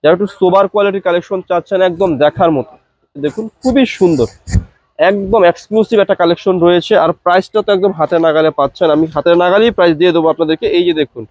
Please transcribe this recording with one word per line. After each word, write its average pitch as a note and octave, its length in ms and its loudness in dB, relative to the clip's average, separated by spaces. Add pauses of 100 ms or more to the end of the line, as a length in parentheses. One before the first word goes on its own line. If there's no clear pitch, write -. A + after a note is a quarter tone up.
যারা D#3 100 4
একটু F#3 120 -2
সোবার F#3+ 420 0
কোয়ালিটির G3+ 340 -2
কালেকশন F3+ 400 -4
চাচ্ছেন, F3+ 400 -4
একদম F3+ 360 -2
দেখার D3+ 340 0
মতো, C3+ 220 -4 (440)
দেখুন D3+ 320 -8 (140)
খুবই B3+ 220 2
সুন্দর, D#3+ 420 0 (680)
একদম G3 460 0
এক্সক্লুসিভ G#3 560 0
একটা G3 160 0
কালেকশন F3 440 -2
রয়েছে। F3 380 2
আর E3 140 2
প্রাইসটা F#3 500 -2
তো G#3 100 -2
একদম G3 200 0
হাতে E3 280 -2
নাগালে D#3+ 320 2
পাচ্ছেন, D3 380 -2
আমি D#3 180 0
হাতে D#3+ 280 0
নাগালেই F#3+ 360 2
প্রাইস F3 260 0
দিয়ে F3 140 2
দেবো D#3+ 180 0
আপনাদেরকে। D#3+ 380 -2
এই F3 160 0
যে F3 100 0
দেখুন C3+ 380 -6